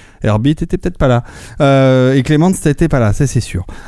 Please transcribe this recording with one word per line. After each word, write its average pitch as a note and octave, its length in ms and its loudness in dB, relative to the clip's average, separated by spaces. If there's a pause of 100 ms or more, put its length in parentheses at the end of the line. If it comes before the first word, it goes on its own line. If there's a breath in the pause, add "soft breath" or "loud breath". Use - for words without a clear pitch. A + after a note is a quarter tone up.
(220 loud breath)
Herbie, A2 340 0
t'étais - 220 -6
peut-être - 200 -8
pas D3 100 2
là. A#2+ 140 2 (380 loud breath)
Euh, C3+ 540 4
et C3+ 80 2
Clément, D3+ 280 2
t'étais E3 380 0
pas C#3+ 100 0
là, G#2+ 140 2
ça C#3+ 140 0
c'est A#2+ 140 -2
sûr. - 260 -6 (220 loud breath)